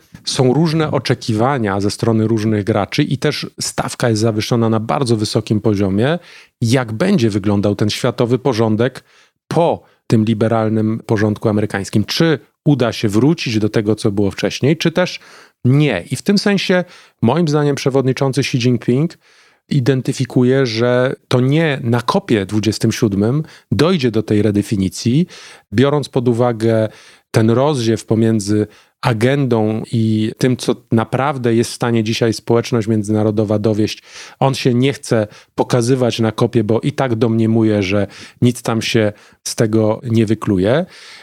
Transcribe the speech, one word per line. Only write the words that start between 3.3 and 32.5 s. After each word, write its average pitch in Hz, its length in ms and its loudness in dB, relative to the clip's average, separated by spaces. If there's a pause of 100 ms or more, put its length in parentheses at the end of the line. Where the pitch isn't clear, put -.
stawka - 480 -4
jest 107 120 0
zawieszona 113 480 0
na 113 100 0
bardzo 117 380 0
wysokim 107 440 -2
poziomie, 104 580 0 (420)
jak 120 300 0
będzie 123 380 2
wyglądał 101 460 0
ten 107 140 0
światowy 123 500 0
porządek 113 640 0 (440)
po 156 360 0 (240)
tym 110 180 2
liberalnym 110 800 0
porządku 107 440 0
amerykańskim. 104 560 -2
Czy 165 340 0 (260)
uda 127 260 2
się 107 180 -2
wrócić 117 500 0
do 104 100 0
tego, 107 260 0
co 107 160 -2
było 98 200 0
wcześniej, 123 460 -2
czy 165 140 -2
też 180 280 -2 (460)
nie. 127 460 2
I 131 40 -6
w - 60 -8
tym 202 160 0
sensie, 190 460 0 (380)
moim 143 260 2
zdaniem, 147 280 0
przewodniczący 131 640 0
Xi - 160 -2
Jinping 127 600 0 (520)
identyfikuje, 131 960 0
że 123 500 0 (120)
to 127 120 2
nie 143 440 0
na 120 180 0
kopie 113 440 0
dwudziestym 107 460 -2
siódmym 110 520 0 (280)
dojdzie 131 400 2
do 107 120 0
tej 104 180 0
redefinicji, 104 840 0 (460)
biorąc 135 360 0
pod 123 180 -2
uwagę 113 640 0 (420)
ten 113 180 4
rozziew 117 560 0
pomiędzy 107 600 0 (340)
agendą 117 920 0
i 110 460 0
tym, 127 200 0
co - 180 -2 (160)
naprawdę 123 640 0
jest 117 160 0
w - 20 -12
stanie 117 300 0
dzisiaj 113 300 0
społeczność 117 540 -2